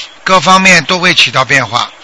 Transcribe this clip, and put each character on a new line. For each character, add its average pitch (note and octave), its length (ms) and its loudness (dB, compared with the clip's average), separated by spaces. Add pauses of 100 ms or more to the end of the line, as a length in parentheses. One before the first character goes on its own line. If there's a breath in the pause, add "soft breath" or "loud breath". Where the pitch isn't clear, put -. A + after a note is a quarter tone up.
(260 loud breath)
各 F#3 160 2
方 F#3 200 2
面 F#3 220 2
都 F3+ 160 -4
会 F3 140 0
起 - 180 0
到 C3 140 -2
变 C3 200 0
化， A2 240 -4 (140)